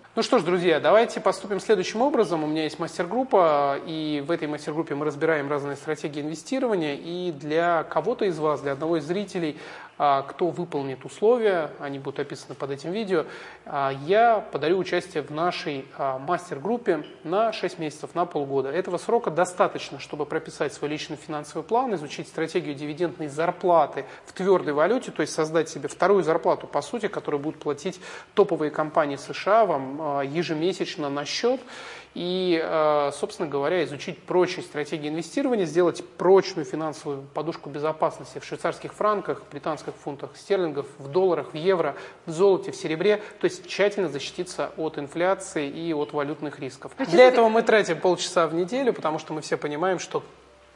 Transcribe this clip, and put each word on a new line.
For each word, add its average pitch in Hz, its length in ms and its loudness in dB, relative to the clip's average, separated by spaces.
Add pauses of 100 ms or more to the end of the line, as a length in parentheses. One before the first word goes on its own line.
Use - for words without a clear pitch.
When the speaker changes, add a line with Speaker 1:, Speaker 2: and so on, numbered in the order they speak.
(140)
Speaker 1:
Ну 226 100 0
что 247 160 4
ж, 165 40 0
друзья, 170 380 4
давайте 196 400 6
поступим 196 400 -2
следующим 214 400 2
образом. 208 420 2
У 151 40 -2
меня 156 160 0
есть 147 160 -4
мастер-группа, 170 1080 2
и 156 420 -2
в 165 40 0
этой 160 180 -2
мастер-группе 151 440 -4
мы 143 120 -2
разбираем 147 440 0
разные 143 280 -2
стратегии 151 440 -6
инвестирования. 165 720 -2
И 175 360 -6
для 156 520 0
кого-то 202 420 0
из 175 140 0
вас, 151 200 2
для 139 140 -2
одного 160 240 0
из 147 80 -2
зрителей, 175 520 -4 (420)
а, 139 220 4
кто 170 280 -2
выполнит 143 560 -6
условия, 208 760 2
они 139 180 -8
будут 139 220 -8
описаны 143 340 -8
под 139 160 -6
этим 139 220 -6
видео, 185 340 0 (400)
а, 139 260 -2 (140)
я 214 460 4
подарю 156 260 2
участие 170 460 -2
в 135 80 -10
нашей, 151 540 -4 (120)
а, 135 220 -2
мастер-группе 170 840 -2 (200)
на 214 280 0
шесть 180 280 -6
месяцев, 147 340 -8
на 175 140 0
полгода. 139 420 -2
Этого 175 280 -2
срока 233 340 0
достаточно, 170 680 0
чтобы 147 280 -6
прописать 156 440 -4
свой 147 200 -6
личный 151 260 -8
финансовый 151 460 -8
план, 233 320 0
изучить 147 320 -8
стратегию 156 480 -4
дивидендной 151 520 -4
зарплаты 160 800 2 (220)
в - 60 -20
твёрдой 180 400 2
валюте, 165 360 2
то - 120 -4
есть 147 120 -2
создать 156 340 0
себе 143 200 -8
вторую 190 340 4
зарплату, 165 460 0
по 143 160 -2
сути, 226 240 -4
которую 147 340 -4
будут 156 180 -6
платить 147 400 -6 (360)
топовые 160 340 4
компании 151 460 0
С 139 180 -12
Ш 208 280 4
А 214 40 6
вам, 139 340 -2
а, 143 220 -2
ежемесячно 156 880 -2
на 143 160 -4
счёт. 247 340 0 (600)
И, 180 400 2
э, 156 540 2
собственно - 340 -6
говоря, 143 360 0
изучить 143 340 -8
прочие 175 460 0
стратегии 147 440 -6
инвестирования, 202 580 0
сделать 165 380 2 (140)
прочную 175 480 4
финансовую 151 560 -6
подушку 147 480 -8
безопасности 151 680 -2
в - 40 -14
швейцарских - 520 -6
франках, 202 560 0
британских 147 420 -6
фунтах 139 420 -10
стерлингов, 160 520 0 (100)
в 139 120 -12
долларах, 165 440 2
в - 20 -10
евро, 175 400 2 (300)
в 170 60 -8
золоте, 185 400 4
в - 40 -10
серебре. 175 420 2 (220)
То - 60 -2
есть - 220 -2
тщательно 196 420 2
защититься 143 680 -6
от 160 200 -4
инфляции 165 720 -2
и 165 240 -4
от 147 180 -2
валютных 147 480 -4
рисков. 139 380 -12
Speaker 2:
Почему 262 180 0
Speaker 1:
Для 247 120 12
Speaker 2:
ты 254 60 8
Speaker 1:
этого 233 160 8
мы 220 120 4
тратим 208 380 4
полчаса 175 480 2
в 156 80 -4
неделю, 208 380 0
потому 160 260 -2
что 156 140 -10
мы 156 80 -6
все 160 140 -2
понимаем, 160 440 -2
что - 240 -6 (520)